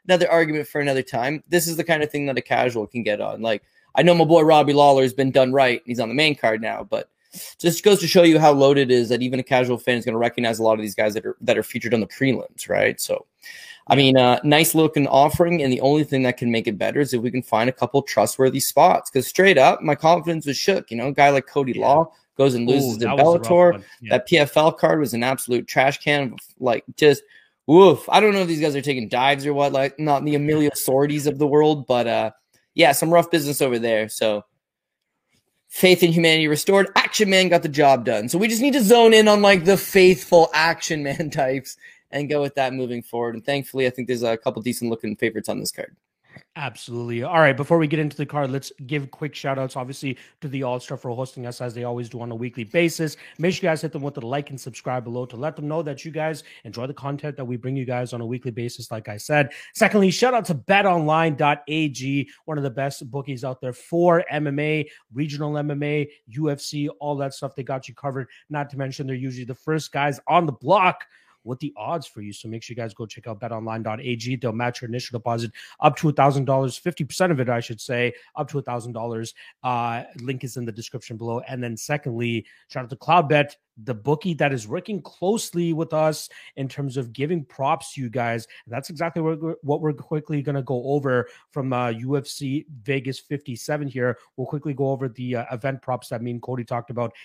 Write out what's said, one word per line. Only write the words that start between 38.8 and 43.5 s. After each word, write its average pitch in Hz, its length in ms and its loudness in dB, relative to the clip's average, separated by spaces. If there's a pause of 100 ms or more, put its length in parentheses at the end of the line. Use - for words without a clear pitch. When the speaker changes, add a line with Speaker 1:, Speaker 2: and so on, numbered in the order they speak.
Speaker 1:
zone 226 300 8
in 214 160 8
on, 208 120 6
like, 202 220 6
the 185 140 4
faithful 180 760 6
Action 160 480 0
Man 143 280 -6
<laughs> - 20 -14
types 139 460 -4 (340)
and 143 160 -4
go 147 140 0
with 143 140 -4
that 131 180 -2
moving 123 280 -6
forward. 117 340 -6
And 110 100 -12
thankfully, 135 420 -2